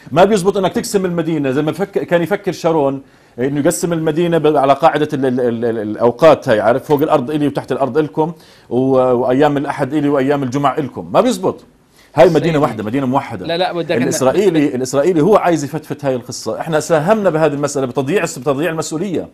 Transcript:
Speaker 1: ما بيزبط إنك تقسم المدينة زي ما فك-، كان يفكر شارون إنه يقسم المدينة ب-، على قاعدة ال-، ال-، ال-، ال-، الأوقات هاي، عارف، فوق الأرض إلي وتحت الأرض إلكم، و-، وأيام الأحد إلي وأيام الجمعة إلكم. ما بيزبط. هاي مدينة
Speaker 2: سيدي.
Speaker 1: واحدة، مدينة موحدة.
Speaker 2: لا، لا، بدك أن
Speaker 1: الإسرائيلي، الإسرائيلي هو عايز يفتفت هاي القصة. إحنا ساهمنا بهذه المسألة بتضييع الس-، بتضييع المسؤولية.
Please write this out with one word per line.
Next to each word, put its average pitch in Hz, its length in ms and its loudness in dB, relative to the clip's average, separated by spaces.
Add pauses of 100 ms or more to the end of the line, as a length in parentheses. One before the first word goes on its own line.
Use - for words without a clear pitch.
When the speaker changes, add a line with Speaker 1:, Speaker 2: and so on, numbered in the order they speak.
(120)
Speaker 1:
ما 165 120 4
بيزبط 202 320 0
إنك 185 160 -2
تقسم 208 320 -2
المدينة 160 460 -2
زي 139 120 0
ما 151 100 -2
فك-، 196 260 -4
كان 170 240 0
يفكر 185 300 -4
شارون 139 500 0 (360)
إنه 143 220 -2
يقسم 170 320 0
المدينة 165 460 0
ب-، 151 180 2
على 139 160 4
قاعدة 151 420 2
ال-، 135 120 -2
ال-، 127 140 0
ال-، 117 240 -2
ال-، 117 140 -2
الأوقات 120 720 2
هاي، 107 120 4
عارف، 123 240 2
فوق 147 180 2
الأرض 147 280 0
إلي 147 160 -2
وتحت 143 260 -4
الأرض 131 260 -2
إلكم، 156 340 -2 (380)
و-، 113 60 -2 (200)
وأيام 127 600 2
الأحد 139 380 -4
إلي 143 140 0
وأيام 143 340 0
الجمعة 135 360 -2
إلكم. 113 340 -8
ما 151 80 4
بيزبط. 190 440 -2 (500)
هاي 160 120 8
مدينة 156 180 2
Speaker 2:
سيدي. 165 140 0
Speaker 1:
واحدة، 113 260 -2
مدينة 131 220 -2
موحدة. 123 400 -4
Speaker 2:
لا، 165 100 -4
لا، 175 160 -2
بدك 170 200 -4
أن 160 100 0
Speaker 1:
الإسرائيلي، 147 720 2
الإسرائيلي 139 480 0
هو 202 140 4
عايز 156 280 2
يفتفت 147 400 -10
هاي 131 100 0
القصة. 117 460 -8
إحنا 156 200 -2
ساهمنا 175 500 0
بهذه 156 220 2
المسألة 139 340 -2
بتضييع 143 360 -2
الس-، 165 160 -6
بتضييع 147 320 -2
المسؤولية. 160 640 -6